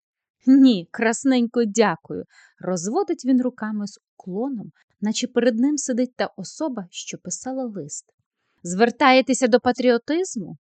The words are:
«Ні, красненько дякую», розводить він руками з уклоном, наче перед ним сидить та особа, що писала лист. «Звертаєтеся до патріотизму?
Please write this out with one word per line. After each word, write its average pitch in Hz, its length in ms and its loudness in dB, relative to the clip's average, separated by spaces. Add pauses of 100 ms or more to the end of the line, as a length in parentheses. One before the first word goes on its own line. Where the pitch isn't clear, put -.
(460)
«Ні, 254 440 6
красненько 233 760 0
дякую», 190 600 0 (360)
розводить 202 640 -4
він 254 180 2
руками 220 440 -6
з - 140 -18 (140)
уклоном, 202 580 -8 (280)
наче 220 260 -2
перед 233 320 2
ним 285 200 2
сидить 247 380 -4
та 196 200 -4
особа, 220 540 -10
що - 280 -14
писала 262 460 -10
лист. 190 400 -12 (580)
«Звертаєтеся 254 880 2
до 233 120 4
патріотизму? 247 960 -2 (140)